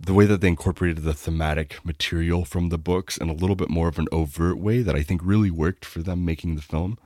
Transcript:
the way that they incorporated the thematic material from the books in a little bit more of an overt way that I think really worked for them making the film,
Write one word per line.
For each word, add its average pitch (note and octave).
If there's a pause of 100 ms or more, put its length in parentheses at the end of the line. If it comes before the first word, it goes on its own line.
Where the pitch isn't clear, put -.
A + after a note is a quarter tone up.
the F2
way G2+
that G2+
they F#2+
incorporated E2+
the D#2
thematic D#2
material E2+
from F2
the E2
books F2
in E2
a D#2+
little F#2
bit F2+
more E2
of E2
an D#2
overt E2
way G#2
that F2+
I D2
think E2+
really G2+
worked E2
for -
them F2+
making E2
the D2+
film, F2+